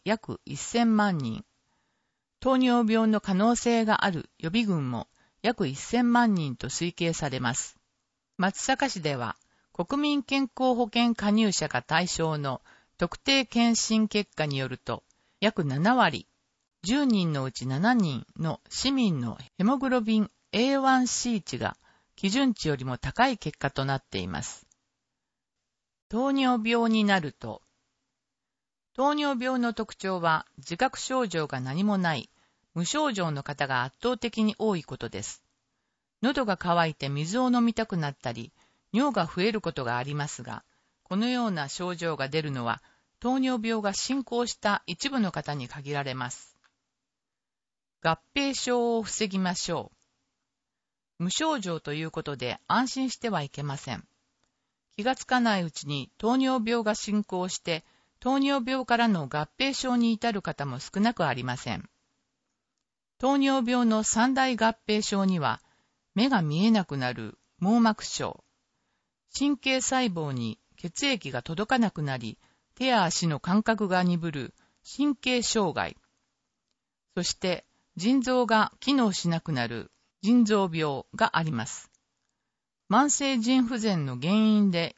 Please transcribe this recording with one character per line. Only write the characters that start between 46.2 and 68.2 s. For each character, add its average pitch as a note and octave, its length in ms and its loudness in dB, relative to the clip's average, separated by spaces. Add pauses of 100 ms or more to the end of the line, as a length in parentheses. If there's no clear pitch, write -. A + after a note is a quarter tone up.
す。 - 260 -20 (1500)
合 E3 160 0 (160)
併 C#4 200 0
症 A#3+ 440 0
を A3+ 40 -2
防 G#3+ 260 -4
ぎ F#3+ 100 -4
ま F3+ 160 0
し - 180 -6
ょ C3+ 180 -6 (1300)
う。 E3+ 60 -4
無 F#3 60 -2
症 D#4 280 0
状 F3 220 -6
と D3 120 -8
い D3+ 120 -6
う D#3+ 60 -8
こ D#3+ 120 -8
と C#3+ 140 -6
で B2 300 -6
安 A#3+ 220 2
心 C4 220 -4
し - 60 -10
て - 120 -6
は F3+ 140 -2
い C#3 80 -8
け - 120 -10
ま C#3+ 140 -6
せ C3 180 -8
ん。 F#2+ 120 -12 (920)
気 G#3 60 -6
が C4 140 0
つ - 100 -14
か B3+ 140 2
な A3 180 2
い F3+ 40 -2
う D#3+ 80 -4
ち - 160 -14
に C#3 300 -6
糖 A#3 200 0
尿 C4 280 2
病 A#3 180 0
が G#3+ 120 0
進 G#3 300 -2
行 F#3 240 -4
し - 100 -8
て、 D#3+ 260 -4 (340)
糖 C4+ 200 0
尿 C#4 280 0
病 C4 200 -2
か A#3+ 100 2
ら A#3 120 4
の E3 200 2
合 D3+ 200 -2 (100)
併 C4+ 160 0
症 B3+ 220 -2
に A#3 160 4
至 A3+ 200 0
る G3+ 80 -2
方 D3 240 -6
も C3 140 -6
少 - 220 -4
な A3+ 120 4
く F3 140 0
あ C3 80 0
り B2+ 100 -6
ま B2+ 120 -4
せ A#2+ 180 -6
ん。 - 140 -10 (1300)
糖 C4+ 180 2
尿 C4+ 340 2
病 B3 160 2
の A3 160 2
三 A#3+ 320 2
大 C4 220 2
合 A3 200 2 (100)
併 G#3+ 160 0
症 G3 220 0
に F#3 140 2
は、 C3 220 0 (540)
目 A#3 140 2
が B3 120 2
見 D#3 240 0
え A3+ 60 6
な G#3 140 4
く C#3+ 120 -8
な B2+ 160 0
る A2+ 260 -10 (200)
網 A3 220 4
膜 A3+ 240 2
症、 - 380 -8 (920)